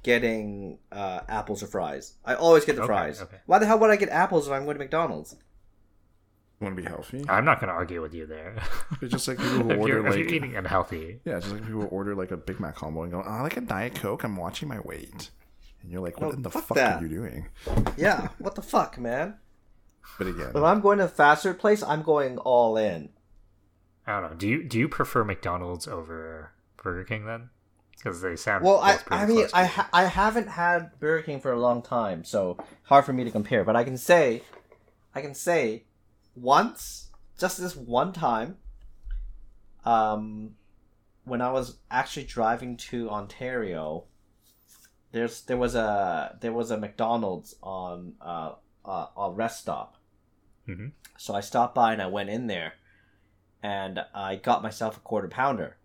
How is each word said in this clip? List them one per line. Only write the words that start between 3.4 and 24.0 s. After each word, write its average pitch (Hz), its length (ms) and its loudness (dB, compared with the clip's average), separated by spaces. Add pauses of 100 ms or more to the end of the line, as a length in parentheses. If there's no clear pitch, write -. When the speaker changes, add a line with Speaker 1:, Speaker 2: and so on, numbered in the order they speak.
Speaker 1:
Why 185 140 8
the 214 60 6
hell 214 140 6
would 220 100 8
I 214 60 8
get 202 140 0
apples 165 380 2
if 143 60 -4
I'm 135 120 -2
going 147 100 -2
to 143 80 -10
McDonald's? 135 540 -2 (1200)
Speaker 3:
Wanna 98 160 -6
be 90 80 -8
healthy? 80 460 -8
Speaker 2:
I'm 104 160 4
not 147 160 4
gonna 98 100 -2
argue 85 300 -4
with 78 120 -8
you 82 120 -12
there. 78 300 -14 (240)
<laughs> - 220 -4
Speaker 3:
It's 123 120 -6
just 131 140 -4
like 127 100 -4
people 127 220 0
who 117 120 2
Speaker 2:
If 107 160 4
you're, - 120 4
Speaker 3:
order, 107 100 0
Speaker 2:
if - 80 4
you're - 80 0
Speaker 3:
like, - 80 -2
Speaker 2:
eating 143 240 -4
unhealthy. 90 680 -2
Speaker 3:
Yeah, 123 140 -2
just 95 140 -6
like 104 120 -8
people 110 160 -4
who 104 60 -4
order, 98 280 -4
like, 92 160 -6
a 90 60 -6
Big 95 220 -8
Mac 80 160 -6
combo 80 280 -6
and 87 100 -6
go, 90 80 -4
"I 107 200 -6
like 151 160 -4
a 247 40 -6
Diet 120 340 -4
Coke, 107 300 -4
I'm 104 100 -4
watching 92 340 -6
my 113 120 -8
weight." - 480 -14 (520)
And 87 100 -16
you're 90 100 -6
like, 87 200 -8
"What 156 60 -4
Speaker 1:
No, 147 60 -4
Speaker 3:
in 135 80 -8
the 120 100 -6
Speaker 1:
fuck 311 120 -4
Speaker 3:
fuck - 140 -4
Speaker 1:
that. 107 240 4
Speaker 3:
are 82 40 -4
you 78 40 -6
doing?" 80 380 -8 (500)
Speaker 1:
Yeah, 180 320 2 (100)
what 180 160 -6
the 202 60 -10
fuck, - 380 0
man? 131 360 -4 (840)
Speaker 3:
But 92 100 -4
again, 80 220 -6
Speaker 1:
If 131 140 -10
I'm 185 180 6
going 202 180 4
to 190 60 4
a - 40 -4
fast 147 340 6
food 185 160 -2
place, 208 240 4
I'm 156 200 -2
going 143 360 2
all 120 380 4
in. 87 320 0 (1000)